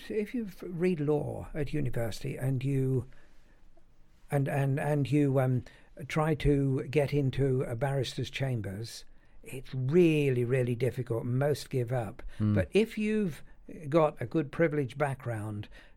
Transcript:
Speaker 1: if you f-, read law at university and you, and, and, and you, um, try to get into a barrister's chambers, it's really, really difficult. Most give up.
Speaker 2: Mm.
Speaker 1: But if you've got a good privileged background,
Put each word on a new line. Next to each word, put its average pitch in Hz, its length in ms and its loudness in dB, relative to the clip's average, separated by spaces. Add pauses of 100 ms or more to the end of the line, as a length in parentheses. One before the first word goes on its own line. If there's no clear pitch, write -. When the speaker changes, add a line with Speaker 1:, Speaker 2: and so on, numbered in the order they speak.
(100)
Speaker 1:
if 214 240 -4
you 233 120 -4
f-, - 220 -14
read 180 320 0
law 143 540 -2
at 143 180 -2
university 127 640 -2
and 131 260 0
you, 131 440 2 (1200)
and, 139 160 2
and, 139 320 0
and 147 320 0
you, 139 300 4
um, 127 240 2 (420)
try 156 280 2
to 139 560 2
get 139 240 2
into 135 480 2
a 120 120 -4
barrister's 135 560 -2
chambers, 113 720 -4 (380)
it's - 320 -12
really, 139 680 4
really 123 300 2
difficult. 117 500 -2
Most 131 460 0
give 123 220 0
up. 117 300 -4 (180)
Speaker 2:
Mm. 104 140 4
Speaker 1:
But - 180 2
if 220 260 2
you've 214 440 0 (460)
got 151 320 4
a 127 60 -4
good 151 260 -2
privileged 147 460 0
background, 110 680 -4 (280)